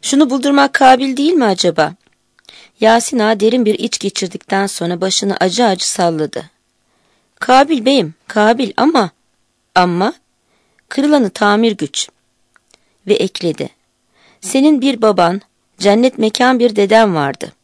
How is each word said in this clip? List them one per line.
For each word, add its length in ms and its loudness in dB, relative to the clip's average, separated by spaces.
Şunu 280 2
buldurmak 440 0
kabil 440 4
değil 160 0
mi 120 2
acaba?" 480 0
Yasin 400 2
Ağa 200 0
derin 260 2
bir 140 0
iç 200 -6
geçirdikten 680 -6
sonra 340 -6
başını 380 -4
acı 260 0
acı 240 -2
salladı. 540 -4
"Kabil 460 2
beyim, 280 0
kabil 500 0
ama," 320 0
"Ama?" 380 0
"Kırılanı 400 0
tamir 420 0
güç." 380 -8
Ve 60 2
ekledi. 560 -4
"Senin 400 2
bir 200 -2
baban, 400 0
cennet 380 2
mekan 420 0
bir 160 0
deden 400 2
vardı." 360 -6